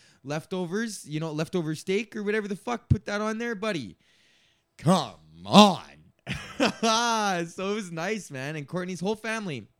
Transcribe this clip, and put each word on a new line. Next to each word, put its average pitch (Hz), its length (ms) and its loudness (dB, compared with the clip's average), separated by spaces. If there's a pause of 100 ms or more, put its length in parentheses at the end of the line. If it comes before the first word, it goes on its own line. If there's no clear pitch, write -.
(240)
leftovers, 185 840 -4
you 151 120 -4
know, 160 120 -4
leftover 156 440 -2
steak 202 400 -2
or 214 80 -4
whatever 208 240 0
the 196 80 -4
fuck, - 340 -6
put - 160 4
that 202 160 -2
on 220 160 -2
there, 233 160 -4
buddy. 180 440 -4 (800)
Come 143 340 4 (320)
on. 156 380 8 (440)
<laughs> 220 1200 0
So 190 240 -6
it 208 40 -2
was 202 160 -8
nice, 175 400 -6
man. 139 240 -8
And 147 120 -10
Courtney's 180 320 -6
whole 202 160 -2
family 208 520 -8 (120)